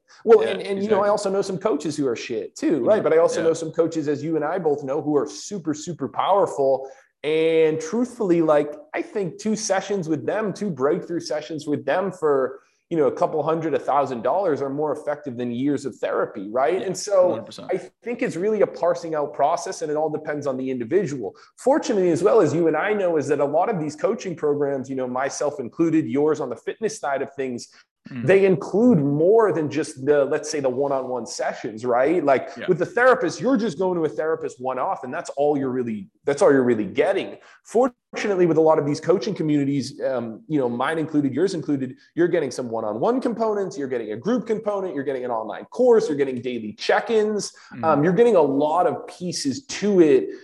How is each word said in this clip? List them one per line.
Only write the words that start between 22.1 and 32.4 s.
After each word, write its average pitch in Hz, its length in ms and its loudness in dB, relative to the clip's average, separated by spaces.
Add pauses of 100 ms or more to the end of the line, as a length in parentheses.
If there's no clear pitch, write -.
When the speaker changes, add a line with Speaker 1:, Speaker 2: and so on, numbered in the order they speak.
Speaker 1:
as 156 120 0
well, 214 180 6
as 147 140 2
you 165 140 2
and 156 80 2
I 185 160 0
know, 185 240 0
is 135 120 0
that 143 120 0
a 143 40 4
lot 156 260 0
of 185 100 -2
these 151 160 -6
coaching 190 400 -4
programs, 139 520 -2
you 135 60 -8
know, 127 140 -4
myself 135 500 -4
included, 156 480 0
yours 143 340 0
on 135 80 -4
the 120 80 -8
fitness 208 420 -6
side 139 240 -4
of 127 120 -8
things, 127 340 -8 (400)
Speaker 2:
Mm. 123 160 -8
Speaker 1:
they 190 220 6
include 196 520 4
more 170 520 4
than 156 180 -2
just 131 380 -6
the, 143 200 4
let's 151 220 -2
say, 151 120 -4
the 135 80 0
one-on-one 127 580 -4
sessions, 131 580 -8
right? 135 380 2
Like, 135 340 2